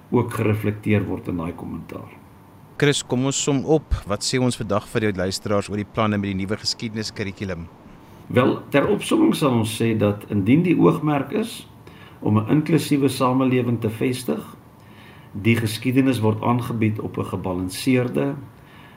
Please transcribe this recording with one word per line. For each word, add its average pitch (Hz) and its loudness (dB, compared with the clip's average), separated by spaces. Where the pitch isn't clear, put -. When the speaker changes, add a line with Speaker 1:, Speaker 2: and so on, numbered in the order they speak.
Speaker 1:
ook 120 0
gereflekteer 107 0
word 92 -6
in 92 -4
daai 85 -4
kommentaar. - -12
Speaker 2:
Chris, 143 2
kom 127 -2
ons 135 -2
som 139 0
op. 151 2
Wat 101 -4
sê - 0
ons 123 2
vandag 98 -2
vir 113 -2
jou 107 2
luisteraars 95 -2
oor 98 -6
die 104 -6
planne 104 2
met 101 -2
die 95 -2
nuwe 104 -4
geskiedeniskurrikulum? 101 -8
Speaker 1:
Wel, - 2
ter 139 4
opsomming - 2
sal 151 2
ons 113 0
sê 113 2
dat 104 0
indien 107 4
die 180 2
oogmerk 151 2
is 220 -4
om 107 2
'n 107 0
inklusiewe 147 2
samelewing 127 2
te 110 -2
vestig, - -4
die 107 2
geskiedenis 123 0
word 107 0
aangebied 117 0
op - -8
'n 113 -4
gebalanseerde, 123 -2